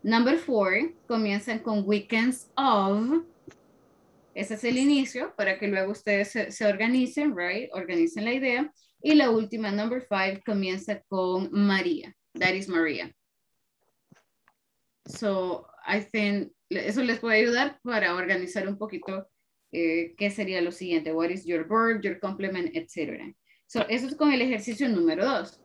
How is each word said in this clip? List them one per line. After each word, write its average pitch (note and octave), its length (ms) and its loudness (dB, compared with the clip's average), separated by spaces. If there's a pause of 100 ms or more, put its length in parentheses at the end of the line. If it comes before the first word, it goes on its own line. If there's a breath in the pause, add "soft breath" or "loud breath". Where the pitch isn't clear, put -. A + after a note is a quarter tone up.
Number A#3 340 4
four, A3+ 560 0 (160)
comienzan A3 540 -2
con G#3 220 -2
weekends A3 720 0
of. A#3 680 2 (1080)
Ese G#3 200 -6
es G#3 80 -10
el B3 160 0
inicio C4+ 580 2
para F#3+ 220 0
que G#3 80 -4
luego F#3+ 240 0
ustedes G#3 400 0
se, G#3 220 -4
se A3+ 140 -6
organicen, B3 680 2
right? F#3 380 -4
Organicen F3 520 0
la A#3 100 0
idea. C4 380 0 (300 soft breath)
Y D4+ 120 6
la C4+ 160 8
última, A3 420 0
number A3+ 300 -2
five, G3 440 -2
comienza G3 600 -2
con F#3 420 0
María. F#3+ 640 2 (240)
That F#3 160 2
is F#3+ 140 -6
María. D3+ 440 0 (1900)
So, F#3+ 600 -4 (180)
I G3+ 160 0
think, G3+ 520 -2 (160)
eso G3+ 340 -2
les A#3 160 0
puede A3+ 220 4
ayudar A#3+ 420 2
para G#3 320 0
organizar F#3 540 -2
un G3+ 80 -4
poquito, G3 500 -8 (460)
eh, E3+ 460 -2
qué G3+ 120 0
sería F#3+ 300 -4
lo E3+ 100 0
siguiente. E3 420 -2
What E3 180 0
is F#3+ 160 -6
your D#3+ 200 -2
verb, A3+ 360 2
your F#3 180 -4
complement, F#3+ 560 -4
etcétera. - 560 -8 (340 soft breath)
So, A#3 220 -4
eso B3 180 -2
es C4+ 80 -6
con D4+ 180 4
el B3+ 100 4
ejercicio A#3+ 460 0
número E3+ 360 2
dos. A#3+ 400 -2